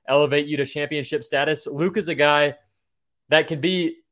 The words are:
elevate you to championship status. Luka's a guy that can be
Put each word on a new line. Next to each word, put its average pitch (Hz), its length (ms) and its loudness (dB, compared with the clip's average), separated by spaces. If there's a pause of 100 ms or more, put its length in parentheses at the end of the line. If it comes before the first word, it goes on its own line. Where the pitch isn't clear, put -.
elevate 147 400 2
you 147 100 -4
to 139 80 0
championship 147 580 -6
status. 147 440 -2
Luka's 170 400 -2
a 165 80 -2
guy 147 400 4 (760)
that 156 180 4
can 156 140 -4
be 175 360 -2 (140)